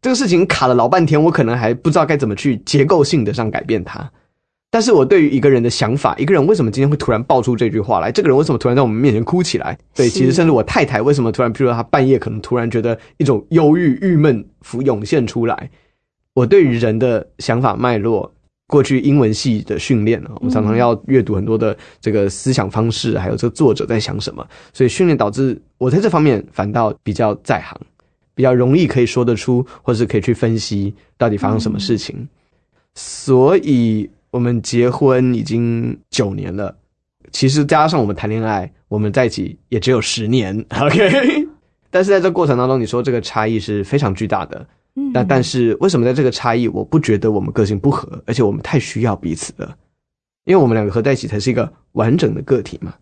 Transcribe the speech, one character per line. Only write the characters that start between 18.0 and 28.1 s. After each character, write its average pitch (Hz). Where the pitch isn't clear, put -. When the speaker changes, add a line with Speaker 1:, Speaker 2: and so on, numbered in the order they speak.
Speaker 1:
过 147
去 131
英 143
文 110
系 107
的 98
训 107
练 113
啊， -
我 -
常 107
常 107
要 117
阅 131
读 107
很 98
多 110
的 107
这 113
个 101
思 -
想 185
方 113
式， 110
Speaker 2:
嗯。 98
Speaker 1:
还 92
有 113
这 117
个 117
作 123
者 -
在 113
想 98
什 -
么， -
所 131
以 -
训 185
练 165
导 113
致 127
我 127
在 170
这 220
方 165
面 127
反 101
倒 110
比 110
较 104
在 101
行， -